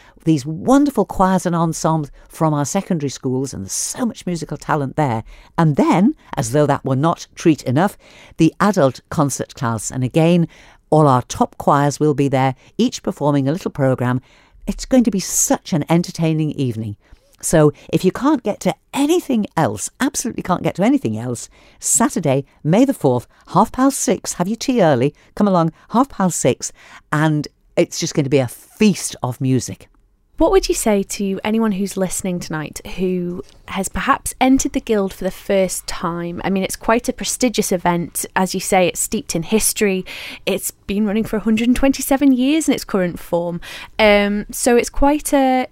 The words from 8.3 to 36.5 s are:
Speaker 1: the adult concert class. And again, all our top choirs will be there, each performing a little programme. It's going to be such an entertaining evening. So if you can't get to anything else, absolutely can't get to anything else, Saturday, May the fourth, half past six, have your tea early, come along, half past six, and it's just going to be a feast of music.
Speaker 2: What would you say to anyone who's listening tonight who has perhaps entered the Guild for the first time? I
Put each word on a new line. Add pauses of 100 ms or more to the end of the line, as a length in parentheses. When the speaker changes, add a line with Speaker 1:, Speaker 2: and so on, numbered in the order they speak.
Speaker 1:
the
adult (100)
concert
class.
And
again, (420)
all
our
top
choirs
will
be
there, (220)
each
performing
a
little
programme. (460)
It's
going
to
be
such
an
entertaining
evening. (440)
So (200)
if
you
can't
get
to (200)
anything
else, (100)
absolutely
can't
get
to
anything
else, (280)
Saturday, (160)
May
the
fourth, (220)
half
past
six,
have
your
tea
early, (200)
come
along, (180)
half
past
six, (400)
and (300)
it's
just
going
to
be
a
feast
of
music. (480)
Speaker 2:
What
would
you
say
to
anyone
who's
listening
tonight (160)
who (240)
has
perhaps
entered
the
Guild
for
the
first
time?
I